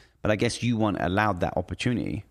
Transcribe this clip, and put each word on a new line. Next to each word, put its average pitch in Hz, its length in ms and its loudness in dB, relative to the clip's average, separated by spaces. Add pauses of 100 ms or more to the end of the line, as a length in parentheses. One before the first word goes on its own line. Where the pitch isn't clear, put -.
(220)
But 107 80 0
I 107 60 2
guess 117 260 0
you 120 140 2
weren't 107 240 0
allowed 95 400 2
that - 160 -2
opportunity. 101 760 -2